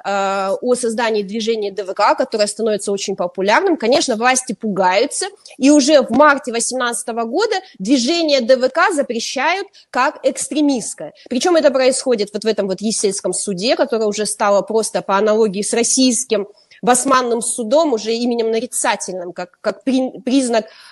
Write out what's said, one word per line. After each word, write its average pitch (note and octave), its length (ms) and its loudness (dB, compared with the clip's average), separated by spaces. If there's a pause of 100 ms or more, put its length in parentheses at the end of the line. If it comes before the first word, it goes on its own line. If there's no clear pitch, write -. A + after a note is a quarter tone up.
а, G3 600 -2
о B3 120 2
создании A3+ 480 -2
движения G#3+ 480 -4
Д G3 140 -6
В F#3 80 -8
К, A3+ 220 4
которое A#3 320 0
становится G#3+ 460 -2
очень G3 220 -4
популярным. G#3 640 2
Конечно, B3+ 400 0
власти B3 380 0
пугаются, G3 720 0 (320)
и C4 100 4
уже D4 320 6
в A3+ 80 -2
марте C#4 420 4
восемнадцатого A#3 760 -4
года F#4+ 320 -2 (220)
движение C#4 640 2
Д B3 160 4
В B3+ 140 0
К F4+ 240 2
запрещают C#4 720 -2 (220)
как C4 320 -2
экстремистское. B3+ 880 -2 (160)
Причем E4 280 0
это D4 140 6
происходит B3+ 600 0
вот G#3 120 -6
в - 20 0
этом G#3 220 0
вот F#3 120 -4
Есельском G3 540 -2
суде, G#3 420 -2
которое A3+ 300 0
уже G#3 180 -2
стало G3+ 380 0
просто G#3 400 -2
по G3 160 0
аналогии G#3+ 420 2
с G#3 140 -4
российским A#3 760 0 (320)
Басманным B3+ 600 2
судом, C4+ 500 0
уже A3 220 -2
именем A#3 360 -2
нарицательным, G3 840 -4
как, F3+ 260 -12
как G#3 240 -6
при-, C4 400 0
признак A#3+ 400 2 (280)